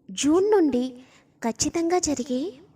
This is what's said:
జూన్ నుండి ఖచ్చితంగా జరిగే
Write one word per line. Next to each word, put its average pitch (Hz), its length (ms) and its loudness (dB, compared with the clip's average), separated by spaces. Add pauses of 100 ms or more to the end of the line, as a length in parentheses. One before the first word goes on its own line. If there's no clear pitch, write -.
(120)
జూన్ 320 400 2
నుండి 262 420 2 (500)
ఖచ్చితంగా 330 560 -2
జరిగే 269 540 -4 (220)